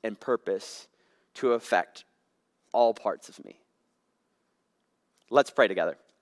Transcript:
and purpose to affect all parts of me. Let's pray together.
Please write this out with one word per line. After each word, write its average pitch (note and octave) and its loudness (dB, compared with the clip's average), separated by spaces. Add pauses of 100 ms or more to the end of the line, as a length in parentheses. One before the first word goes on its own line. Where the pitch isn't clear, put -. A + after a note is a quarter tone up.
and G#2+ -8
purpose - -6 (480)
to B2 0
affect - -2 (640)
all A#2 4
parts F#2+ -8
of - -20
me. - -20 (1700)
Let's C3+ 2
pray A#2+ 4
together. E2+ -2 (240)